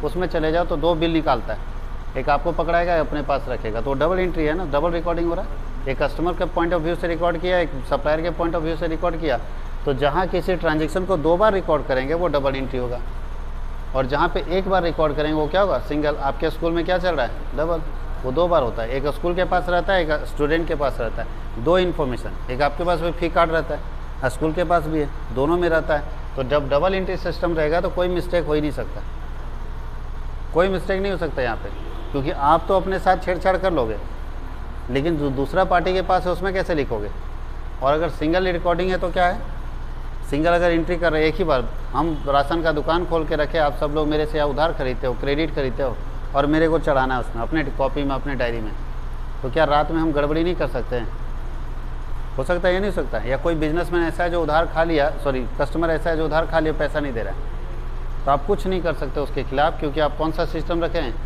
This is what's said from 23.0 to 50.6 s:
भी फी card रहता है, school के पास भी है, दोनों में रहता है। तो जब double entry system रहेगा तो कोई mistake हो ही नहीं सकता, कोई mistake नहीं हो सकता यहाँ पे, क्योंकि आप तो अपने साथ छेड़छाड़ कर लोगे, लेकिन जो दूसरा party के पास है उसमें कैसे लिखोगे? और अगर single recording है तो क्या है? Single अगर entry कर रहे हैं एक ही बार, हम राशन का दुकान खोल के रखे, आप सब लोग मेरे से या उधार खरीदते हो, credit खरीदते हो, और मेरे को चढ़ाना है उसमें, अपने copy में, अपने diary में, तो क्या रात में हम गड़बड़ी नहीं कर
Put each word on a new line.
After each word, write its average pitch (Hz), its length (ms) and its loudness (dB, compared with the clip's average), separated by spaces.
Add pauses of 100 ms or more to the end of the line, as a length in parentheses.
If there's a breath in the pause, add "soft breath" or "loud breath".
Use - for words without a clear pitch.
भी 170 100 0
फी 160 180 -2
card 170 220 2
रहता 156 240 0
है, 143 60 -6 (500)
school 156 220 -2
के 175 120 0
पास 165 200 2
भी 156 160 0
है, 139 80 0 (260)
दोनों 147 220 2
में 175 120 2
रहता 160 280 2
है। 143 60 0 (340)
तो 135 60 -2
जब 135 260 2
double 160 260 4
entry 180 220 -2
system 170 380 -2
रहेगा 160 260 2
तो 180 80 0
कोई 180 200 0
mistake 170 380 0
हो 147 60 0
ही 151 80 4
नहीं 151 100 0
सकता, - 320 -4 (1500)
कोई 180 140 4
mistake 190 340 0
नहीं 202 100 0
हो 175 60 -2
सकता 143 240 -2
यहाँ 117 140 0
पे, 107 120 -8 (440)
क्योंकि 143 180 0
आप 160 380 4
तो 196 80 4
अपने 190 220 0
साथ 185 180 4
छेड़छाड़ 185 400 0
कर 180 160 2
लोगे, 110 260 0 (920)
लेकिन 147 260 2
जो 147 140 0
दूसरा 170 340 2
party 180 280 2
के 185 100 2
पास 180 240 2
है 180 60 0
उसमें 180 220 -2
कैसे 185 200 0
लिखोगे? 120 360 -2 (720)
और 135 120 4
अगर 160 140 0
single 170 400 2
recording 175 420 2
है 185 80 2
तो 180 120 -2
क्या 180 160 4
है? 180 140 0 (920)
Single 156 200 4
अगर 175 200 4
entry 170 260 2
कर 165 160 2
रहे 156 100 2
हैं 156 60 4
एक 151 80 0
ही 196 80 2
बार, 131 240 2 (240)
हम 143 360 0
राशन 139 340 2
का 160 100 2
दुकान 160 340 0
खोल 165 200 0
के 160 100 0
रखे, 151 220 0
आप 147 160 2
सब 147 200 -2
लोग 151 140 2
मेरे 151 180 2
से 156 120 -2
या 147 60 4
उधार 147 280 2
खरीदते 127 340 -2
हो, 123 80 0
credit 143 400 0
खरीदते 135 280 0
हो, 127 140 -2 (400)
और 143 100 4
मेरे 156 220 4
को 160 100 4
चढ़ाना 131 360 2
है 123 60 0
उसमें, 113 220 -4
अपने 151 220 0
copy 139 380 0
में, 139 120 0
अपने 131 200 -2
diary 117 260 0
में, 107 120 -4 (720)
तो 131 80 -4
क्या 156 140 4
रात 147 260 4
में 165 120 2
हम 165 100 2
गड़बड़ी 147 320 2
नहीं 180 100 2
कर 160 120 0